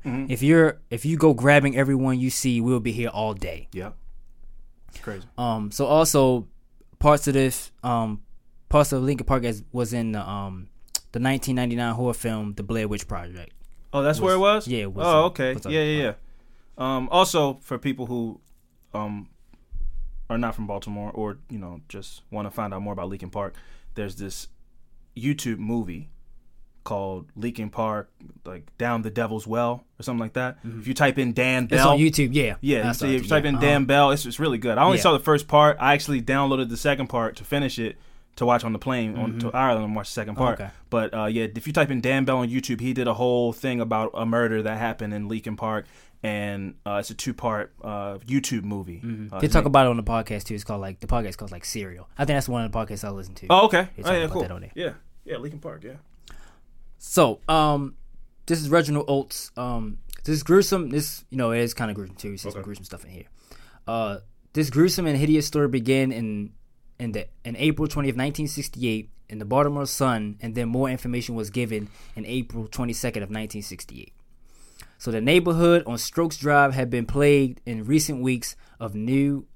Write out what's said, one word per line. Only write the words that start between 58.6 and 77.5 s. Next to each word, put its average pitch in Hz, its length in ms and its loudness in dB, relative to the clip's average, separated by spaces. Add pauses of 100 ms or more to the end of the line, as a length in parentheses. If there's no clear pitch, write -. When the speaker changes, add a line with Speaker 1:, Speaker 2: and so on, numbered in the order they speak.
Speaker 2:
is 143 80 -4
Reginald 147 380 2
Oates. - 500 -4
Um, 117 400 -4 (260)
this 151 200 0
gruesome, 185 460 6
this, 147 420 -4
you 131 60 -4
know, 120 140 2
it 117 100 2
is 117 120 0
kinda 110 220 -4
gruesome 95 200 -12
too. - 140 -10
You 98 80 -10
see 104 140 -10
some 101 80 -10
Speaker 1:
Okay. 95 60 -10
Speaker 2:
gruesome 101 200 -12
stuff - 180 -16
in - 60 -20
here. 90 160 -18 (640)
Uh, 110 320 -4 (340)
this 151 160 0
gruesome 170 380 4
and 143 100 0
hideous 151 300 2
story 147 200 2
began 131 440 2
in, 107 420 -6 (460)
in 117 140 -6
the, 101 140 -6 (160)
in 117 120 -8
April 151 320 2
twentieth, 143 280 -2
nineteen 143 320 -2
sixty-eight, 127 640 -4 (200)
in 110 100 -12
the 104 60 -8
Baltimore 143 420 0
Sun, 110 540 -2
and 113 120 -8
then 117 160 -2
more 127 200 0
information 123 440 -6
was 110 160 -6
given 107 400 -4 (260)
in 110 120 -10
April 117 400 -6
twenty-second 120 560 -4
of 98 80 -8
nineteen 107 320 -8
sixty-eight. - 500 -16 (840)
So - 100 -6
the 113 120 -2
neighborhood 170 680 6
on 117 100 -4
Strokes 165 400 -2
Drive 143 380 4
had 127 160 0
been 120 160 0
plagued 139 580 4